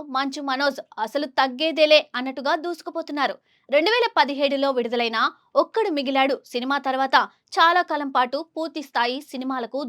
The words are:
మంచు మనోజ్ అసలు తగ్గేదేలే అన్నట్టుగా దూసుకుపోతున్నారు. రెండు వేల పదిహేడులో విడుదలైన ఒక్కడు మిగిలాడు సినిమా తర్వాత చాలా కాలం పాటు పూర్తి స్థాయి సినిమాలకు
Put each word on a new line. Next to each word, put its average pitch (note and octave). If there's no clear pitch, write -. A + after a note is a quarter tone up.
మంచు C#4
మనోజ్ C#4
అసలు B3
తగ్గేదేలే D4+
అన్నట్టుగా C4+
దూసుకుపోతున్నారు. D#4+
రెండు D#4
వేల A#4
పదిహేడులో C#4
విడుదలైన A#3
ఒక్కడు F#4+
మిగిలాడు C#4
సినిమా C4
తర్వాత C4+
చాలా F4
కాలం D4
పాటు C4
పూర్తి D#4+
స్థాయి B3+
సినిమాలకు C4